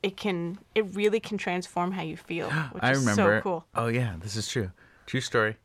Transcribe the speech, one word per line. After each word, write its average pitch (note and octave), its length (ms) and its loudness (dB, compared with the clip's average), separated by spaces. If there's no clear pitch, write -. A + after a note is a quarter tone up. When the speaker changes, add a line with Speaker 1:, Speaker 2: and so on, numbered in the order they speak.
Speaker 1:
it G3 140 -2
can, F3+ 420 -4
it A3 80 4
really G#3 260 4
can G#3 200 -6
transform F3+ 540 -2
how F3+ 100 -4
you D#3+ 120 -6
feel, E3 360 -6
Speaker 2:
<gasps> D3+ 220 -2
Speaker 1:
which - 100 -6
Speaker 2:
I B2 80 4
Speaker 1:
is C3+ 80 4
Speaker 2:
remember. G#2+ 400 6
Speaker 1:
so - 20 0
cool. F3 320 -4
Speaker 2:
Oh A#2 140 0
yeah, A#2 340 0
this G2+ 140 -8
is G#2+ 120 -4
true. F#2+ 240 -2
True D3 140 -2
story. A2 440 0